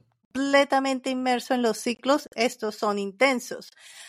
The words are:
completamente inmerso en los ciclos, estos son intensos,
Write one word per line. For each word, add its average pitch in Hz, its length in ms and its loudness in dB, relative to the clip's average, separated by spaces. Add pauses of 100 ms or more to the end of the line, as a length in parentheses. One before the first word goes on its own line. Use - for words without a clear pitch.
(340)
completamente 269 800 2
inmerso 254 420 -2
en 247 80 0
los 220 160 2
ciclos, 262 580 -2
estos 226 400 -2
son 202 240 -2
intensos, 226 720 -2 (380)